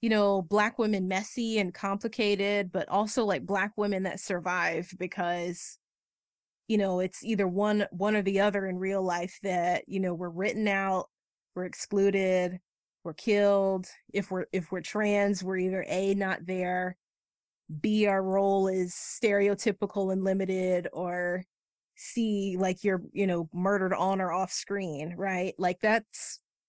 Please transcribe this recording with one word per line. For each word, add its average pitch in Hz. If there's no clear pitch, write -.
you 233
know, 202
Black 208
women 208
messy 220
and 180
complicated, 202
but 180
also, 214
like, 170
Black 196
women 202
that 190
survive, 175
because, 175
you 220
know, 190
it's 185
either 202
one, 208
one 202
or 208
the 196
other 202
in 185
real 190
life 175
that, 180
you 196
know, 185
we're 175
written 208
out, 196
we're 180
excluded, 190
we're 165
killed. 196
If 202
we're, 185
if 180
we're 185
trans, 202
we're 185
either 185
A, 196
not 190
there, 180
B, 214
our 196
role 196
is 185
stereotypical 202
and 190
limited, 185
or 180
C, 202
like, 185
you're, 190
you 196
know, 170
murdered 190
on 190
or 180
off 185
screen, 175
right? 185
Like, 180
that's -